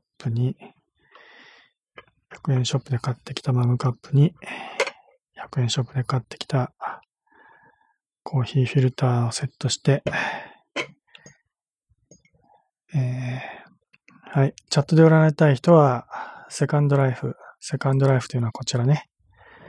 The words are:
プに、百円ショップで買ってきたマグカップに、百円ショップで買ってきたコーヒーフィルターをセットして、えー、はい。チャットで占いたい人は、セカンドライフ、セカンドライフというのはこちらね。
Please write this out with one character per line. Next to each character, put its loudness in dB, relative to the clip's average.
プ -8
に、 -2
百 -6
円 0
シ -4
ョ -2
ッ -6
プ -12
で -2
買 -4
っ -8
て -16
き -10
た -2
マ 2
グ 2
カ -2
ッ 2
プ -6
に、 4
百 -8
円 0
シ -2
ョ -6
ッ -8
プ -20
で -2
買 -2
っ -20
て -20
き -14
た -2
コ 0
ー 2
ヒ 0
ー 2
フ 0
ィ 4
ル 2
タ 0
ー 0
を -4
セ -6
ッ -8
ト -4
し -4
て、 0
え -4
ー、 2
は 4
い。 -6
チ 0
ャ 4
ッ -10
ト 2
で 8
占 6
い -10
た 4
い 4
人 4
は、 4
セ -4
カ 2
ン 2
ド 4
ラ 2
イ 0
フ、 -8
セ -6
カ 0
ン 2
ド 2
ラ 4
イ 0
フ -6
と -8
い 0
う 0
の 0
は -4
こ -14
ち -4
ら 0
ね。 2